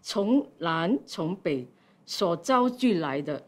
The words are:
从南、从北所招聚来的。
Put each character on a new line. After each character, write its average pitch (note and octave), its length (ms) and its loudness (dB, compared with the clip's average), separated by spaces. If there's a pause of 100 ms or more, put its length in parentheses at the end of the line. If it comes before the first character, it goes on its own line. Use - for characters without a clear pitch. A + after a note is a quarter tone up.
从 A3+ 460 0 (120)
南、 E3 460 0
从 F3 300 -4
北 C#3 320 -4 (380)
所 E3+ 320 0
招 B3+ 320 2
聚 A#3+ 300 2
来 C#3+ 220 -4
的。 C#3+ 260 -6